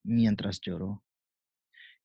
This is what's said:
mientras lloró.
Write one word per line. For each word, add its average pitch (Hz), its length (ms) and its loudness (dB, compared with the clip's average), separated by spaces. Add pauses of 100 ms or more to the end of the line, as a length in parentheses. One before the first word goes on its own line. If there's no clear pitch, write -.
mientras 107 600 2
lloró. 95 420 -6 (1000)